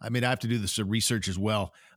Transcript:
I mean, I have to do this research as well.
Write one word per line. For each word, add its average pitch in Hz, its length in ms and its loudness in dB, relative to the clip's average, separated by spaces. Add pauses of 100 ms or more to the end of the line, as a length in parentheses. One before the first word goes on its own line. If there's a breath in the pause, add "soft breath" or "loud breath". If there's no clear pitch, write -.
I 117 80 -8
mean, 120 160 2
I 123 40 4
have 127 100 0
to 120 80 -4
do 120 100 2
this 101 200 -2
research 107 520 0
as 92 100 -4
well. 104 340 0 (240 loud breath)